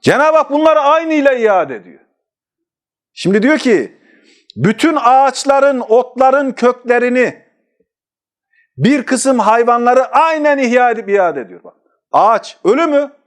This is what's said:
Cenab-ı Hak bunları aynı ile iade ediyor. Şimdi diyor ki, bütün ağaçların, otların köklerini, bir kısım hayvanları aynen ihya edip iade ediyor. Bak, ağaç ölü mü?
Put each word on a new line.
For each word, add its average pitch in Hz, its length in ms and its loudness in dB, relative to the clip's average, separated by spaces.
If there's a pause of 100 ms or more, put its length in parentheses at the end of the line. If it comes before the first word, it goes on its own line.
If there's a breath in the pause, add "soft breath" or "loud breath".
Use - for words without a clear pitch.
Cenab-ı 294 360 2
Hak 302 140 0
bunları 302 300 2
aynı 320 320 0
ile 277 280 0
iade 180 360 -2
ediyor. 90 240 -20 (1120)
Şimdi 196 300 -2
diyor 277 160 0
ki, 180 400 -4 (580 soft breath)
bütün 214 440 0
ağaçların, 269 880 2
otların 262 640 0
köklerini, 240 920 -2 (1300)
bir 240 260 0
kısım 262 360 -2
hayvanları 240 680 2
aynen 294 540 0
ihya 247 320 0
edip 214 180 -8
iade 180 320 -2
ediyor. 90 240 -16
Bak, 87 100 -20 (380)
ağaç 202 520 0
ölü 269 220 0
mü? 285 260 -2 (140)